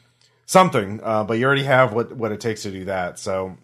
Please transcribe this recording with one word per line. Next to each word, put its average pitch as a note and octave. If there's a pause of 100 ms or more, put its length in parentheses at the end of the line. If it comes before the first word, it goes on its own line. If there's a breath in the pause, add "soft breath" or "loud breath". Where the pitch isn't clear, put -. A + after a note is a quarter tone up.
(460)
something, B2
uh, G#2+
but A2+
you B2
already C#3
have B2+
what, A2+
what A2
it G#2
takes A2+
to G#2
do F#2+
that. F#2
So, F#2+